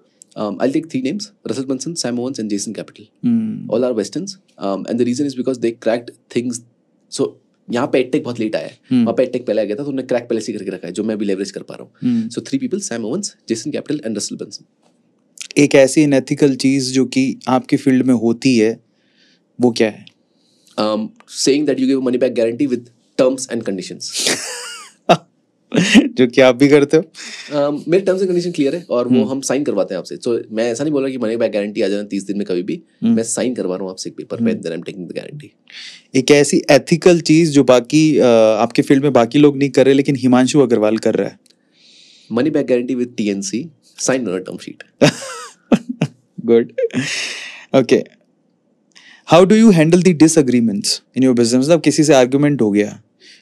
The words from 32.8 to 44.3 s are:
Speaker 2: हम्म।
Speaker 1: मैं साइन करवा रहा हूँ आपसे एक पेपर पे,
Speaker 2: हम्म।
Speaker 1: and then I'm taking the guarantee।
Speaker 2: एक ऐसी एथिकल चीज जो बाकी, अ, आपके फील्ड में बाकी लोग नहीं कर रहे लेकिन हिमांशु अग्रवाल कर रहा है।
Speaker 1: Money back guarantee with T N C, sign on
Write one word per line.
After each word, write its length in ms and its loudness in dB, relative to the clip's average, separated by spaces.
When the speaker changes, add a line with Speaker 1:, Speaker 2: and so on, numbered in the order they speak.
Speaker 2:
हम्म। 140 2
Speaker 1:
मैं 60 0
साइन 320 -4
करवा 220 -4
रहा 60 -8
हूँ 80 -8
आपसे 200 -12
एक 60 -20
पेपर 200 -12
पे, 60 -4
Speaker 2:
हम्म। 120 0
Speaker 1:
and 100 -10
then 120 -6
I'm 120 -12
taking 200 -12
the 100 -12
guarantee। 300 -16
Speaker 2:
एक 160 2
ऐसी 400 4
एथिकल 500 4
चीज 300 4
जो 140 4
बाकी, 540 4
अ, 60 4
आपके 240 0
फील्ड 200 4
में 100 2
बाकी 260 4
लोग 180 6
नहीं 140 -2
कर 160 4
रहे 80 6
लेकिन 220 0
हिमांशु 440 2
अग्रवाल 380 2
कर 160 0
रहा 140 -2
है। 100 -18
Speaker 1:
Money 240 0
back 140 -2
guarantee 340 0
with 160 -10
T 160 -2
N 180 -8
C, 120 -6
sign 200 -2
on 140 -4